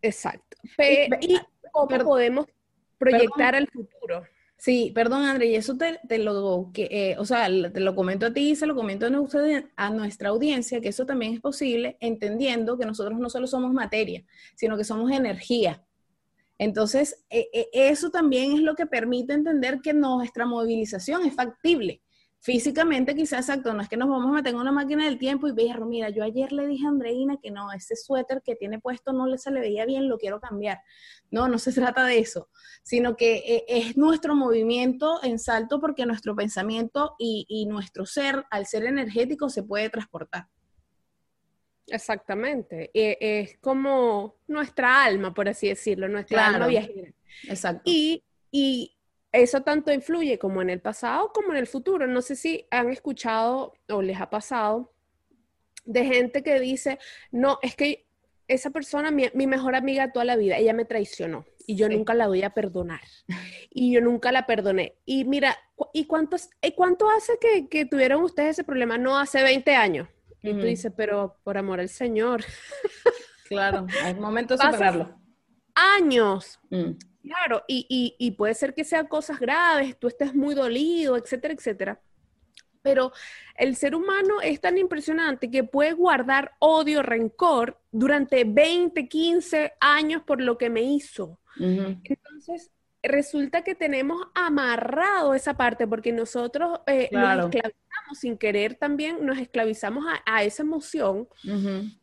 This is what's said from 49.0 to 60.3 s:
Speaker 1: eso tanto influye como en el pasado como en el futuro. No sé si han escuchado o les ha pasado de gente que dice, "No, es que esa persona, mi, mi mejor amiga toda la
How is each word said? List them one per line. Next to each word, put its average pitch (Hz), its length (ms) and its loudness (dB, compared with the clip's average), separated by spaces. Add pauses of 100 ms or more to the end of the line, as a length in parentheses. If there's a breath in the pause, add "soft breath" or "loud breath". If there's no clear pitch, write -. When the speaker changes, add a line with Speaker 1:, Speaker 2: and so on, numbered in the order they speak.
Speaker 1:
eso 247 300 6
tanto 302 300 0
influye 285 460 -2
como 190 240 -2
en 180 80 -2
el 180 100 -4
pasado 240 520 -4
como 415 200 -2
en 302 60 0
el 247 80 -2
futuro. 285 400 -2
No 247 160 0
sé 269 140 -6
si 330 340 -4
han 240 200 0
escuchado 247 840 -2 (160)
o 208 140 -2
les 185 180 -4
ha - 100 -8
pasado 220 600 -4 (920)
de 247 200 0
gente 254 380 2
que 277 180 2
dice, 262 380 -2 (320 loud breath)
"No, 254 320 2
es 254 120 -4
que 285 320 -2 (400)
esa 262 240 -2
persona, 294 400 -4
mi, 269 240 2
mi 269 120 2
mejor 262 280 0
amiga 269 380 0
toda 240 140 0
la 247 100 2